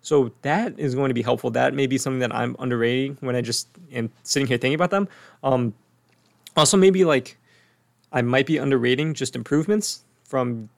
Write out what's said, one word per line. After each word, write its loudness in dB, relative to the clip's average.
So 2
that -2
is -2
going 0
to 0
be 0
helpful. -2
That 0
may 0
be 0
something -4
that -2
I'm -4
underrating -2
when -4
I -2
just -6
am -6
sitting -2
here 0
thinking 0
about 0
them. 0
Um, 0
also, 4
maybe, 6
like, 2
I 0
might 2
be 0
underrating 0
just -6
improvements -2
from -4